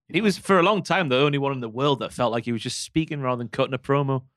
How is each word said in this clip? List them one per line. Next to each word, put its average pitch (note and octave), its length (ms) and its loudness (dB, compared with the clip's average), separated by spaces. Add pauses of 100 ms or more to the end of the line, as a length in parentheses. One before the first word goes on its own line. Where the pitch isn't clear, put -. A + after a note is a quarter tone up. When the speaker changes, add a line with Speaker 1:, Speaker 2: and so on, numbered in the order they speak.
Speaker 1:
you - 60 -18
Speaker 2:
He E3+ 60 2
Speaker 1:
know. A3 60 0
Speaker 2:
was, F#3+ 120 2
for G3 220 4
a E3 40 6
long G3 180 2
time, E3+ 280 0
the B2+ 80 4
only C#3+ 220 2
one C#3 120 -2
in C3 80 -6
the A#2 100 -6
world C3 300 0
that G#2 140 -6
felt B2 180 0
like A2+ 140 -2
he A#2+ 80 -2
was A2 80 -4
just - 200 -6
speaking D#3 380 -4
rather B2+ 200 -2
than A#2+ 100 -8
cutting C3 240 -2
a B2+ 60 -4
promo. C#3 440 0 (140)